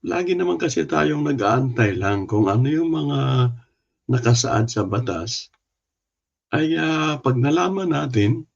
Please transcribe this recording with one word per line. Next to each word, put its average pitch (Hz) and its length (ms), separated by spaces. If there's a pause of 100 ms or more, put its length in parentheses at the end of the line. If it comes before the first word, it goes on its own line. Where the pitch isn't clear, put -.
Lagi 175 360
naman 180 200
kasi 160 280
tayong 151 400
nag-aantay 120 720
lang 98 320
kung 104 200
ano 117 200
yung 160 240
mga 135 600 (560)
nakasaad 117 600
sa 104 160
batas, 101 680 (1000)
ay, 156 240
ah, 156 440
pag 127 160
nalaman 175 560
natin 123 520 (100)